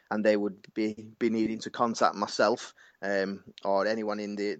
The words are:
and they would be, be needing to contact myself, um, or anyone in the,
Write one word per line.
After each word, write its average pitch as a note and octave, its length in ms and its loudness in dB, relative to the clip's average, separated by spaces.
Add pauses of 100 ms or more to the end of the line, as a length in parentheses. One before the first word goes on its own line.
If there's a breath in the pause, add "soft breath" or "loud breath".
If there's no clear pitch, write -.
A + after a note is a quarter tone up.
(120)
and G#2+ 120 0
they G#2+ 140 6
would G2+ 180 -2 (180)
be, A2 340 -4 (120)
be A#2+ 100 2
needing A2 300 0
to A2 100 -10
contact A2+ 460 2
myself, G#2 580 0 (280 soft breath)
um, G2 420 -2 (220)
or G2 200 2
anyone G#2 340 -2
in G#2 160 -6
the, G2+ 240 -4